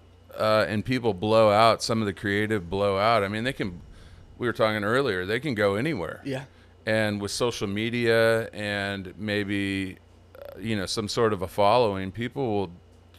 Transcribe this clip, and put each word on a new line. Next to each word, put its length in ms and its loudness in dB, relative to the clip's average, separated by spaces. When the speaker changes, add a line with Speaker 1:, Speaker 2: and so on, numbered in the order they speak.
Speaker 1:
Uh, 300 4
and 180 0
people 280 0
blow 360 4
out, 340 6
some 180 0
of 40 -2
the 80 -2
creative 560 -2
blow 280 0
out. 260 4
I 60 0
mean, 160 -4
they 80 -4
can, 280 -6
we 100 -4
were 60 0
talking 320 2
earlier, 400 0
they 160 -2
can 140 -4
go 200 2
anywhere. 500 -4
Speaker 2:
Yeah. 180 -6
Speaker 1:
And 360 0
with 100 -6
social 360 -2
media 840 2
and 680 -6
maybe, 800 -2
uh, 220 -18
you 180 -2
know, 80 -2
some 240 -4
sort 240 2
of 80 -4
a 60 -4
following, 680 2
people 400 -4
will, 180 -2